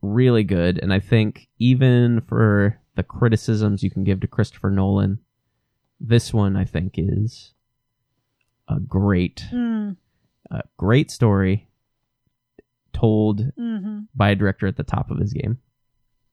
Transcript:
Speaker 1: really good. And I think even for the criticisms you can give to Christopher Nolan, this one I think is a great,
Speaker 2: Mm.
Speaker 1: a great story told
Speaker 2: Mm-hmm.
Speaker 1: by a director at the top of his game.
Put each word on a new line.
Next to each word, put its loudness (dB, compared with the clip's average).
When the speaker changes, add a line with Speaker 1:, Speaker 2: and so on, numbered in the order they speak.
Speaker 1:
really 2
good. 0
And -2
I 2
think 0
even 4
for 2
the -4
criticisms 0
you -2
can -6
give 0
to -6
Christopher -4
Nolan, 0
this 0
one 0
I 0
think -6
is -4
a -4
great, -2
Speaker 2:
Mm. -6
Speaker 1:
a -8
great 2
story 0
told 0
Speaker 2:
Mm-hmm. -8
Speaker 1:
by 2
a 2
director -2
at -4
the -6
top -6
of -6
his -4
game. -4